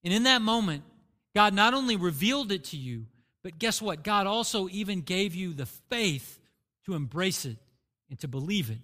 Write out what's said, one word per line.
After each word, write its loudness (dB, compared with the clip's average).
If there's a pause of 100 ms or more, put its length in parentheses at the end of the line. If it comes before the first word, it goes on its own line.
And 0
in 2
that 6
moment, 0 (500)
God 6
not 6
only 0
revealed 0
it -4
to -10
you, -8 (360)
but -14
guess 0
what? -4
God 2
also -2
even -4
gave -2
you -6
the -6
faith -4 (480)
to -4
embrace -2
it -8 (540)
and -14
to -10
believe -2
it. -6